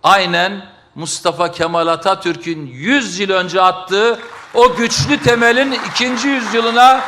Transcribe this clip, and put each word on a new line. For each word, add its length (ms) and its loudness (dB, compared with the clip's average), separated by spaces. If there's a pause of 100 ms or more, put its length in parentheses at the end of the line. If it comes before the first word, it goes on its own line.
aynen 640 0 (280)
Mustafa 580 -4
Kemal 340 -2
Atatürk'ün 800 -2
yüz 520 -2
yıl 120 -2
önce 320 0
attığı 560 0 (360)
o 220 6
güçlü 460 -2
temelin 560 2 (120)
ikinci 380 -2
yüzyılına 800 2